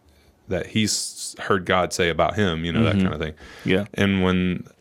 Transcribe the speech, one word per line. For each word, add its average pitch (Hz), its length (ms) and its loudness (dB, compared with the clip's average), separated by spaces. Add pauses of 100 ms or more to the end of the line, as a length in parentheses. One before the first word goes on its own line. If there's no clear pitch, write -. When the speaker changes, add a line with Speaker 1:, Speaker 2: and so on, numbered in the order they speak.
(480)
Speaker 1:
that 90 180 -4
he's - 760 -4
heard 95 240 0
God 90 300 2
say 87 160 2
about 82 260 0
him, 85 300 0
you 85 60 -2
know, 107 80 2
Speaker 2:
Mm-hmm. 101 180 2
Speaker 1:
that 95 40 2
kind 85 120 0
of 76 60 -8
thing. 80 140 -6 (300)
Speaker 2:
Yeah. 101 300 2
Speaker 1:
And 98 280 2
when, 90 460 0 (120)